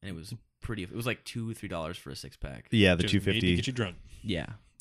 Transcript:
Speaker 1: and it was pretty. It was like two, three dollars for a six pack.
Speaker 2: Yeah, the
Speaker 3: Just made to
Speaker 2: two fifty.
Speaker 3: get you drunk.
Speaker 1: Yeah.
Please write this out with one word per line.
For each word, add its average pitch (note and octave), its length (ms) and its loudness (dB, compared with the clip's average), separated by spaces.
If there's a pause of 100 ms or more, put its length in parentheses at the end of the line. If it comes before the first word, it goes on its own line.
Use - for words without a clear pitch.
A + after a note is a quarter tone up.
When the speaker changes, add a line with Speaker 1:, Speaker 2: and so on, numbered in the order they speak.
Speaker 1:
and G2+ 80 -12
it F2 60 -8
was E2+ 180 -12 (280)
pretty. G#2+ 200 -6
It F2 140 -10
was A#2 100 -6
like A2+ 180 -2
two, A2+ 300 -8
three G#2 160 -10
dollars E2+ 300 -6
for C#2 100 -14
a C2+ 60 -10
six - 220 -14
pack. C2+ 340 -10
Speaker 2:
Yeah, G2 240 8
the F2 80 2
Speaker 3:
Just G2 100 2
made G2+ 60 6
to G2+ 60 0
Speaker 2:
two G2 80 4
fifty. F2 240 4
Speaker 3:
get - 100 0
you C3 60 -4
drunk. G#2 240 -6 (260)
Speaker 1:
Yeah. F2+ 240 -4 (340)